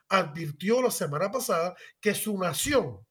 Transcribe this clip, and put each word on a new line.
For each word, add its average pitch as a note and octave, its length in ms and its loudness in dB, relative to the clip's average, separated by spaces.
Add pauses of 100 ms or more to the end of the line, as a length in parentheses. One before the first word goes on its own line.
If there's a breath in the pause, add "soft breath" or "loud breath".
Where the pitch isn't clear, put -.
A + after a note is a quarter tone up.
advirtió E3+ 720 0
la A#3+ 120 2
semana E3 380 -2
pasada F3+ 440 -2 (260 loud breath)
que G3+ 140 2
su G#3 240 -4
nación, F3 640 0 (100)